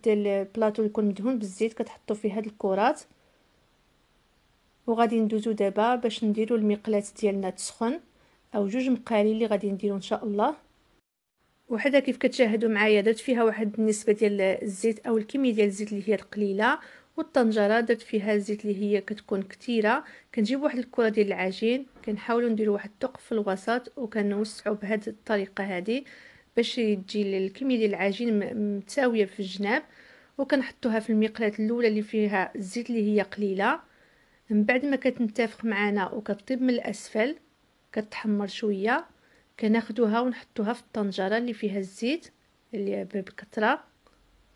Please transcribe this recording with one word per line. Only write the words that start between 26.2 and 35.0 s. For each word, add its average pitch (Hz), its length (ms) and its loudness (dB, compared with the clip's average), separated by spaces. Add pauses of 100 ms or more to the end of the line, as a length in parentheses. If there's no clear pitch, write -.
باش 233 200 0
تجي 208 640 0
الكميه 240 400 -2
ديال 220 120 2
العجين 202 500 0
م-، 208 380 -2
متساويه 226 480 0
في - 140 -6
الجناب، 202 440 -2 (540)
وكنحطوها 262 600 0
في 220 100 -4
المقلاة 220 500 2
الاولى 233 280 0
اللي 214 140 2
فيها 208 540 0
الزيت 226 340 -6
اللي 214 240 2
هي 208 80 4
قليله. 208 580 0 (720)
من 208 100 6
بعد 254 220 2
ما 277 100 2
كتنتفخ 233 720 -2